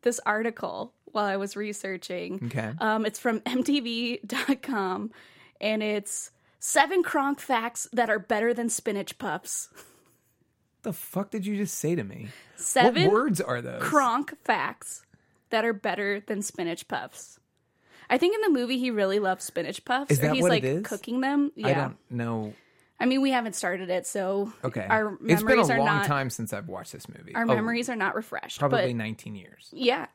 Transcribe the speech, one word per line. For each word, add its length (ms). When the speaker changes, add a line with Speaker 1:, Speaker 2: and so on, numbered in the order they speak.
Speaker 1:
this 240
article 680
while 200
I 120
was 180
researching. 920
Speaker 2:
Okay. 320
Speaker 1:
Um, 260
it's 140
from 260
M 180
T 180
V 440
dot 380
com, 480
and 220
it's 480
seven 440
Kronk 360
facts 540
that 160
are 100
better 340
than 160
spinach 480
puffs. 560
<laughs> 60
Speaker 2:
The 100
fuck 360
did 160
you 120
just 200
say 160
to 100
me? 260
Speaker 1:
Seven 480
Speaker 2:
What 100
words 260
are 220
those? 220
Speaker 1:
Kronk 600
facts 640
that 120
are 100
better 480
than 200
spinach 460
puffs. 520
I 80
think 160
in 80
the 80
movie 200
he 100
really 300
loves 260
spinach 400
puffs, 240
Speaker 2:
Is 80
Speaker 1:
or 60
Speaker 2:
that 100
Speaker 1:
he's, 80
Speaker 2:
what 80
Speaker 1:
like, 140
Speaker 2:
it 140
is? 100
Speaker 1:
cooking 340
them. 300
Speaker 2:
I 60
Speaker 1:
Yeah. 60
Speaker 2:
don't 220
know. 440
Speaker 1:
I 60
mean, 160
we 80
haven't 240
started 380
it, 160
so 440
Speaker 2:
Okay. 260
Speaker 1:
our 340
Speaker 2:
It's 200
been 80
a 100
Speaker 1:
memories 80
are 80
Speaker 2:
long 80
Speaker 1:
not, 220
Speaker 2:
time 240
since 200
I've 160
watched 260
this 140
movie. 280
Speaker 1:
our 80
Speaker 2:
Oh, 20
Speaker 1:
memories 420
are 80
not 200
refreshed, 420
Speaker 2:
probably 300
Speaker 1:
but 80
Speaker 2:
nineteen 400
years. 360
Speaker 1:
Yeah. 440